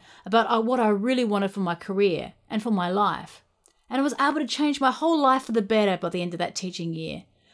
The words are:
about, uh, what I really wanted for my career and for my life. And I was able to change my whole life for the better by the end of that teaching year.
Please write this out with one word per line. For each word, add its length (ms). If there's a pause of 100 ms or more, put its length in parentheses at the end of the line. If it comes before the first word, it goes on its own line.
(260)
about, 240
uh, 120
what 180
I 80
really 380
wanted 260
for 80
my 160
career 580 (160)
and 140
for 80
my 180
life. 540 (460)
And 100
I 40
was 160
able 200
to 80
change 320
my 120
whole 280
life 240
for 80
the 100
better 360
by 120
the 120
end 120
of 40
that 180
teaching 380
year. 300 (300)